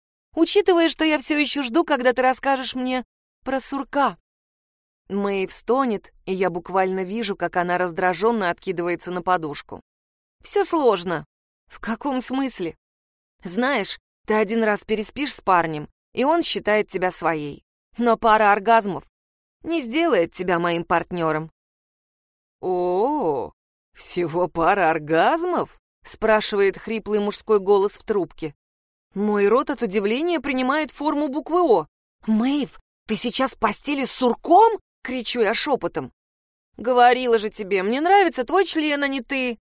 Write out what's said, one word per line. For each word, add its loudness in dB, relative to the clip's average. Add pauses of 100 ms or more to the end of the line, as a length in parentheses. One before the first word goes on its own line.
(340)
учитывая, 2
что -4
я 2
всё -2
ещё -2
жду, 0
когда 2
ты -2
расскажешь 0
мне -4 (380)
про -4
сурка?» -2 (920)
Мэйв -4
стонет, -2 (120)
и -4
я 0
буквально -2
вижу, -4
как -4
она 0
раздражённо 0
откидывается -4
на -6
подушку. -4 (600)
«Всё -2
сложно». 0 (400)
«В -20
каком -4
смысле?» -4 (640)
«Знаешь, -2 (280)
ты 0
один 0
раз 0
переспишь -4
с -6
парнем, 0 (240)
и -2
он 2
считает 0
тебя 4
своей. -4 (340)
Но 4
пара 4
оргазмов 2 (580)
не -4
сделает 0
тебя -2
моим 0
партнёром». -2 (1080)
«О, 0 (420)
всего -4
пара 2
оргазмов?» 0 (280)
спрашивает 0
хриплый -4
мужской 0
голос 2
в -14
трубке. -4 (600)
Мой 2
рот 2
от -4
удивления 0
принимает -2
форму -4
буквы -2
«О». 4 (400)
«Мэйв, 0 (280)
ты -2
сейчас -2
в -20
постели -2
с -2
сурком?» 4 (260)
кричу -4
я 2
шёпотом. -4 (640)
«Говорила 4
же -4
тебе, -2
мне 0
нравится 2
твой 2
член, -2
а 0
не -4
ты», -4 (220)